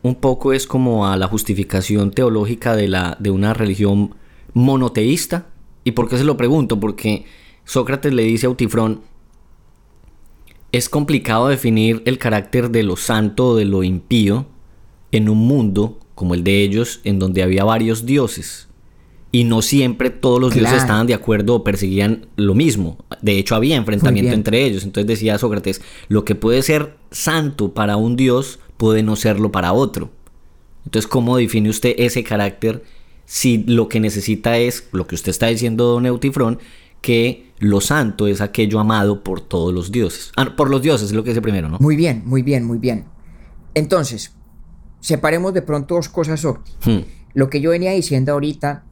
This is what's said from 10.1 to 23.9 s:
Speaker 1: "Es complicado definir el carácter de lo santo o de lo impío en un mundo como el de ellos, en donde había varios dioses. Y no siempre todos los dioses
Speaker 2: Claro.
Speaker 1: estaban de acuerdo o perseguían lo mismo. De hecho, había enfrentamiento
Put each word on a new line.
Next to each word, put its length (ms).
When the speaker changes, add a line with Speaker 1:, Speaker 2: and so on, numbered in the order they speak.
Speaker 1:
"Es 180
complicado 580
definir 580
el 120
carácter 540
de 120
lo 140
santo 520
o 60
de 100
lo 180
impío 640
en 180
un 100
mundo 600
como 180
el 100
de 200
ellos, 400
en 160
donde 240
había 200
varios 420
dioses. 640
Y 140
no 160
siempre 480
todos 320
los 120
dioses 180
Speaker 2:
Claro. 100
Speaker 1:
estaban 260
de 60
acuerdo 420
o 80
perseguían 640
lo 180
mismo. 440
De 160
hecho, 180
había 220
enfrentamiento 500